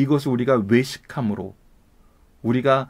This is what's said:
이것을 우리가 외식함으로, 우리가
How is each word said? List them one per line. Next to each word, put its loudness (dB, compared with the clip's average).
이것을 0
우리가 2
외식함으로, -2
우리가 0